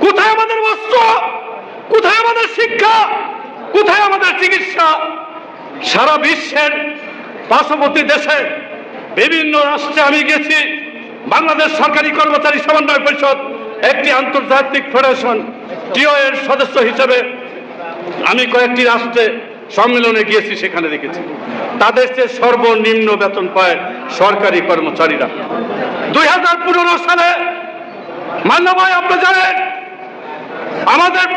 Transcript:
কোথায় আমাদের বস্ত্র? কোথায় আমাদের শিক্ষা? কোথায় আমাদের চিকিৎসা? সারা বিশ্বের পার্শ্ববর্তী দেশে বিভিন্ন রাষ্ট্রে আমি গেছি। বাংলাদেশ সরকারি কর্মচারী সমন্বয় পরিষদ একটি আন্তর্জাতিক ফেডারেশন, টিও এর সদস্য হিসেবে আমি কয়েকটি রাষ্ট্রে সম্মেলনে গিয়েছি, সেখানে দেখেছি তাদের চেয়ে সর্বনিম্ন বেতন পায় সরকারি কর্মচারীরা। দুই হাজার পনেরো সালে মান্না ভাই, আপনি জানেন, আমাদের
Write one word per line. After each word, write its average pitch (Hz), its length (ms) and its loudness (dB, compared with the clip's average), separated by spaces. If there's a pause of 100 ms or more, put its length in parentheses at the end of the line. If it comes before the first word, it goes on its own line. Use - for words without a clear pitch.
কোথায় 403 340 4
আমাদের 440 260 0
বস্ত্র? 440 380 0 (880)
কোথায় 440 360 4
আমাদের 466 300 0
শিক্ষা? 440 540 2 (640)
কোথায় 214 280 4
আমাদের 381 400 2
চিকিৎসা? 359 600 2 (840)
সারা 254 340 2
বিশ্বের 294 800 -2 (520)
পার্শ্ববর্তী 285 540 2
দেশে 294 420 0 (720)
বিভিন্ন 302 480 2
রাষ্ট্রে 294 380 0
আমি 294 200 4
গেছি। 302 640 0 (380)
বাংলাদেশ 302 460 2
সরকারি 294 380 2
কর্মচারী 294 480 2
সমন্বয় 294 400 2
পরিষদ 285 380 2 (480)
একটি 277 280 2
আন্তর্জাতিক 262 800 0
ফেডারেশন, 240 500 2 (520)
টিও 285 220 4
এর 269 200 2 (100)
সদস্য 277 320 2
হিসেবে 247 440 2 (1040)
আমি 240 200 2
কয়েকটি 247 380 2
রাষ্ট্রে 233 540 0 (320)
সম্মেলনে 233 540 2
গিয়েছি, 208 320 0
সেখানে 165 320 -4
দেখেছি 143 320 -6 (600)
তাদের 240 340 2
চেয়ে 254 140 0
সর্বনিম্ন 226 880 2
বেতন 196 380 -2
পায় 180 220 4 (420)
সরকারি 185 420 2
কর্মচারীরা। 156 680 0 (840)
দুই 311 140 2
হাজার 349 300 2 (100)
পনেরো 349 320 2
সালে 349 600 0 (840)
মান্না 349 280 4
ভাই, 370 200 4
আপনি 359 260 2
জানেন, 370 500 2 (1160)
আমাদের 359 500 4